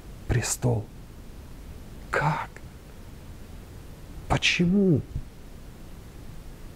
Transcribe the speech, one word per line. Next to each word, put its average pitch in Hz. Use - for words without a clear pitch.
престол". 113
Как? -
Почему? 180